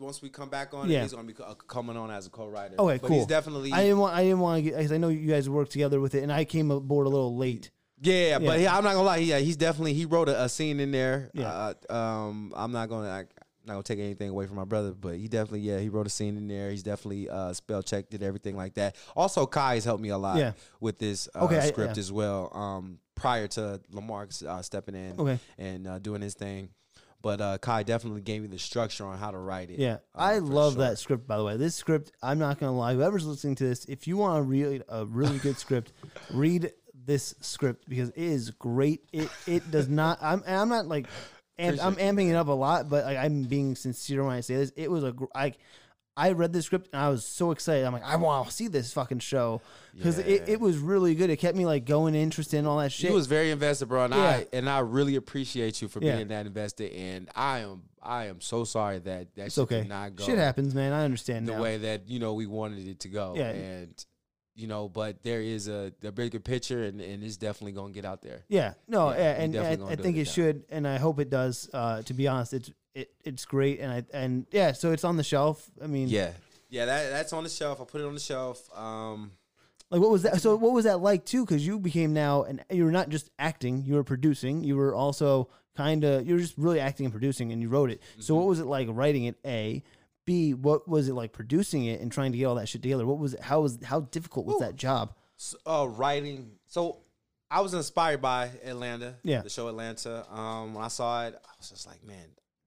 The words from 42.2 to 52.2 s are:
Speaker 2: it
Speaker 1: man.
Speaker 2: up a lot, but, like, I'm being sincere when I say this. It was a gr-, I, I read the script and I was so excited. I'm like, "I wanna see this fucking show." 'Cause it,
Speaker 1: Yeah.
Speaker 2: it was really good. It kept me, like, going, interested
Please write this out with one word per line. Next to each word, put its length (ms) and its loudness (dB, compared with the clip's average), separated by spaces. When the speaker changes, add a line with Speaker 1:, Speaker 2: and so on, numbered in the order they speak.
Speaker 2:
it 80 4
Speaker 1:
man. 40 6
Speaker 2:
up 120 4
a 40 4
lot, 360 2
but, 160 2
like, 120 -2
I'm 280 2
being 320 0
sincere 460 -4
when 120 0
I 60 -2
say 160 -2
this. 200 0
It 140 -4
was 140 2
a 80 -2
gr-, 120 -6
I, 200 -2
I 140 4
read 220 2
the 80 0
script 320 -2
and 80 -2
I 80 4
was 160 0
so 240 0
excited. 340 2
I'm 80 0
like, 100 -6
"I 140 -2
wanna 340 2
see 180 -6
this 260 -2
fucking 240 -2
show." 420 0
'Cause 160 2
it, 80 -2
Speaker 1:
Yeah. 60 4
Speaker 2:
it 60 -2
was 180 4
really 360 4
good. 140 4
It 80 2
kept 200 2
me, 100 2
like, 180 2
going, 300 4
interested 440 0